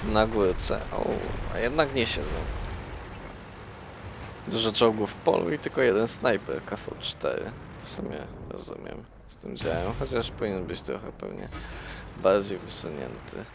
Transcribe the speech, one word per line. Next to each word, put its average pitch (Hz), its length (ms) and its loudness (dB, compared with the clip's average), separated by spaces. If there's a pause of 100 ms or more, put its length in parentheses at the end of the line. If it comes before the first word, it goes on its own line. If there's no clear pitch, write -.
na 107 220 6
górce. 101 540 4 (120)
O, 104 140 0 (480)
a 85 40 0
jednak 135 360 2
nie 120 120 4
siedzą. 71 300 0 (2000)
Dużo 113 240 2
czołgów 107 380 6
w - 40 -8
polu - 380 4
i 151 60 0
tylko - 220 -2
jeden 113 280 6
snajper 101 560 2
K 101 120 -4
V - 240 -8
cztery. - 500 -2 (340)
W - 60 -8
sumie - 280 -4 (320)
rozumiem - 540 -8 (220)
z - 100 -8
tym - 200 -8
działem, 85 420 0
chociaż 127 320 0
powinien 98 360 -2
być 87 160 -4
trochę 95 300 -4
pewnie - 360 -8 (760)
bardziej 101 360 6
wysunięty. 71 840 -6 (100)